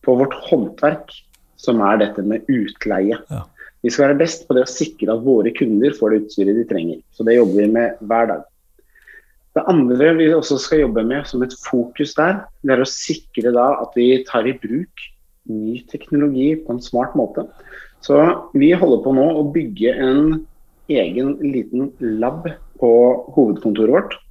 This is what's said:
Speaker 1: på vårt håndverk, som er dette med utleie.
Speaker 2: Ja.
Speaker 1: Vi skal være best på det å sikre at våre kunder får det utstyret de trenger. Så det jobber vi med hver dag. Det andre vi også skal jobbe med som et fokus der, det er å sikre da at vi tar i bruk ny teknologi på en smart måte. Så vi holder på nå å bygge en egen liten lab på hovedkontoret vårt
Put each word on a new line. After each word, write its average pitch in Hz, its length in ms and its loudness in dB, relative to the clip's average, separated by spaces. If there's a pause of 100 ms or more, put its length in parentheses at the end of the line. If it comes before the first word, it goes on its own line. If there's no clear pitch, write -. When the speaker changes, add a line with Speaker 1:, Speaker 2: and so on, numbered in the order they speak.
Speaker 1:
på 127 160 2
vårt 139 160 0 (140)
håndverk, 147 640 -2 (480)
som 117 240 0
er 107 160 4
dette 101 240 -4
med 110 240 -4
utleie. 104 640 -2 (160)
Speaker 2:
Ja. 113 140 -10 (360)
Speaker 1:
Vi 117 100 -2
skal 139 180 2
være 143 160 2
best - 220 -10
på 127 120 2
det 127 80 0
å - 40 -14
sikre 110 440 -4
at 117 80 -8
våre 113 320 2
kunder 123 400 0
får 110 160 0
det 107 140 2
utstyret 101 340 0
de 117 80 -4
trenger. 85 360 -6 (120)
Så - 80 -8
det 117 160 4
jobber 101 240 2
vi 104 80 2
med 117 320 -2
hver 113 320 0
dag. - 120 -14 (1040)
Det - 160 -2
andre 147 480 4
vi 160 160 4
også 151 320 0
skal 151 220 2
jobbe 113 180 -2
med 135 240 -4
som 123 160 -4
et 127 120 -6 (100)
fokus 131 500 -4
der, 175 220 2 (260)
det 135 80 0
er 127 120 2
å 135 40 -2
sikre - 640 -4
da 120 140 4 (160)
at - 180 -6
vi 127 300 4
tar 113 180 0
i 131 140 -4
bruk 131 420 -8 (480)
ny 110 300 -6 (100)
teknologi 143 640 0 (100)
på - 80 -10
en 123 120 -6
smart 127 360 -4
måte. - 240 -4 (580)
Så 143 140 0 (400)
vi 143 160 6
holder 170 320 2
på 135 140 0
nå 139 100 4
å 151 240 0
bygge 120 480 -2
en 135 240 2 (640)
egen 127 560 -2
liten 131 560 -4
lab 120 480 -4 (320)
på 117 140 4 (420)
hovedkontoret 110 600 2
vårt - 200 -4 (140)